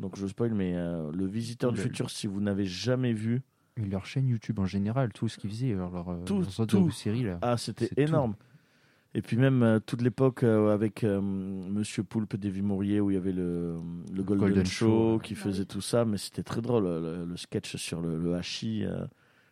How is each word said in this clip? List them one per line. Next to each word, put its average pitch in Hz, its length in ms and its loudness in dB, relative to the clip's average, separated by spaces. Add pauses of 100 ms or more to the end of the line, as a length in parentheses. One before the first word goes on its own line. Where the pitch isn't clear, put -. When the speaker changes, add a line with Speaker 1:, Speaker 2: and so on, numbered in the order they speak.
Speaker 1:
Donc, 95 180 -8
je 98 80 -4
spoil, 113 280 -2
mais, 92 200 0
euh, 85 380 -4
Le 92 140 -2
Visiteur 117 440 -2
du 107 80 -2
Speaker 2:
Le 95 60 0
Speaker 1:
Futur, 127 260 -4
si - 160 -8
vous 98 140 -4
n'avez 101 260 0
jamais 120 460 0
vu. 113 300 -2 (340)
Speaker 2:
Et 110 80 -4
leur 95 220 -4
chaîne 135 220 0
YouTube 110 320 -2
en 95 60 2
général, 101 460 0
tout - 140 -4
ce 107 100 -4
qu'ils 101 140 -8
faisaient, 117 220 -2
leur, 90 180 -2
leur, 90 180 -8
euh, 87 160 -6
Speaker 1:
Tout, 196 140 -2
Speaker 2:
leurs 98 220 -2
autres 113 180 4
Speaker 1:
tout. 151 140 6
Speaker 2:
séries, 117 320 -2
là. 87 180 -2
Speaker 1:
Ah, 120 140 2
c'était 113 320 -4
Speaker 2:
C'est - 80 -10
tout. 127 60 4
Speaker 1:
énorme. 147 340 2 (800)
Et 117 60 -2
puis - 160 -2
même, 131 280 6
euh, 110 160 6
toute 117 200 -4
l'époque, 123 440 2
euh, 107 280 6
avec, 104 300 0
euh, 101 180 2
Monsieur 98 840 -2
Poulpe, 107 320 -2
Davy 98 260 -2
Mourier, 101 380 2
où 101 100 4
il 95 40 2
y - 20 2
avait 92 160 0
le, 87 480 -2 (320)
le 95 100 -2
Golden 98 240 4
Speaker 2:
Golden 98 180 6
Speaker 1:
Show, 92 220 0
Speaker 2:
Show, 113 300 6
ouais. 110 80 -2
Speaker 1:
qui 104 120 -8
Speaker 3:
Ah - 60 -10
Speaker 1:
faisait 98 200 -2
Speaker 3:
oui. 92 40 -6
Speaker 1:
tout 101 140 -6
ça, 117 240 2
mais 104 140 0
c'était - 260 -8
très - 160 -4
drôle, 117 240 2
le, 82 400 -2
le 87 120 -8
sketch - 380 -6
sur 87 260 -6
le, 82 160 -2
le 87 200 0
hachis, 104 480 -4
euh, 90 220 -4 (460)